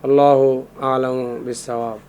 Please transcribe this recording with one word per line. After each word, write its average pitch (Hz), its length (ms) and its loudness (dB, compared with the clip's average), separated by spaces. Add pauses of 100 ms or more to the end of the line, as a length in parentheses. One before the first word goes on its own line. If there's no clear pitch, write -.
আল্লাহু 135 600 4 (180)
আ'লামু 127 640 -4
বিস-সাওয়াব। 117 640 -8